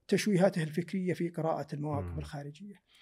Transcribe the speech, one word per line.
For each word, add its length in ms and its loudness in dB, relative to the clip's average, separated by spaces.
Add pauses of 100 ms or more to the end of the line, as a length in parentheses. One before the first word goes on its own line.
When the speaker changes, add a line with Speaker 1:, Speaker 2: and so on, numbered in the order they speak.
Speaker 1:
تشويهاته 540 4
الفكرية 520 -2
في 140 -2
قراءة 460 -2
المواقف 380 -4
Speaker 2:
مم. 60 -6
Speaker 1:
الخارجية. 640 -12 (200)